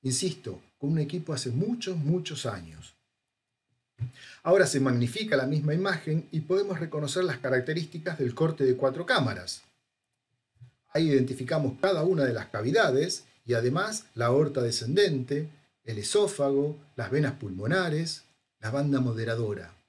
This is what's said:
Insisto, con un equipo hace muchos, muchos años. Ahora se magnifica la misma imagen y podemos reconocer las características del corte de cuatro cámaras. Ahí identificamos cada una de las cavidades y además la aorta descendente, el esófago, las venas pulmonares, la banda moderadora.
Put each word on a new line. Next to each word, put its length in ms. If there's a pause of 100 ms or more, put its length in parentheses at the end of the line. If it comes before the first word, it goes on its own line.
Insisto, 580 (180)
con 140
un 60
equipo 340
hace 180
muchos, 460
muchos 500
años. 480 (1500)
Ahora 220
se 120
magnifica 580
la 100
misma 280
imagen 560
y 100
podemos 380
reconocer 460
las 140
características 800
del 160
corte 300
de 120
cuatro 280
cámaras. 580 (1300)
Ahí 140
identificamos 720
cada 240
una 200
de 80
las 140
cavidades 760 (200)
y 100
además 600
la 120
aorta 360
descendente, 840 (360)
el 140
esófago, 800 (200)
las 140
venas 220
pulmonares, 920 (380)
la 100
banda 300
moderadora. 760 (140)